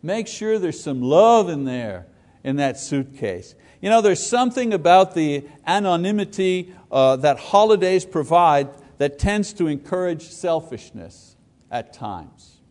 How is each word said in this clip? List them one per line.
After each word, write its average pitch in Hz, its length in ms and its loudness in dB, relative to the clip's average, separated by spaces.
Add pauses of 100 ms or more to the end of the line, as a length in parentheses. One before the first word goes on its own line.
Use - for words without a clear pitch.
Make 214 240 -6
sure 220 320 -4
there's 170 240 -6
some 135 180 -6
love 190 480 4
in 143 160 -6
there, 113 420 -8 (360)
in 135 140 -4
that 135 220 -2
suitcase. 135 760 -8 (260)
You 185 80 -6
know, 226 140 4
there's 196 240 0
something 240 480 -2
about 185 400 4
the 143 320 -2 (200)
anonymity, 185 1080 -2 (180)
uh, 131 240 4
that 135 220 0
holidays 190 640 2
provide 151 640 2 (300)
that 143 200 -2
tends 202 360 -2
to 175 140 -2
encourage 165 600 -6
selfishness - 1040 -10 (360)
at 120 240 -10
times. - 680 -16 (100)